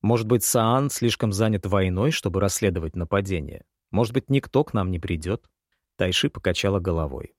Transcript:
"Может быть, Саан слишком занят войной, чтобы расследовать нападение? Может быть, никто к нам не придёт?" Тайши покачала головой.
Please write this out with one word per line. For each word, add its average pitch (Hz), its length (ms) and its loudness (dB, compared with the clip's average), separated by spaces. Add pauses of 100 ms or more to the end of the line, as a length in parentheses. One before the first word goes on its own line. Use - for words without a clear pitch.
"Может 113 260 2
быть, 113 160 2
Саан 123 460 2
слишком 113 460 0
занят 107 320 0
войной, 95 460 2
чтобы 95 280 -2
расследовать 90 560 0
нападение? 90 720 -4 (240)
Может 113 240 0
быть, - 160 -2
никто 139 340 2
к - 80 -12
нам 92 180 0
не 90 80 -4
придёт?" 87 520 -6 (460)
Тайши 92 340 0
покачала 98 500 0
головой. 82 580 -4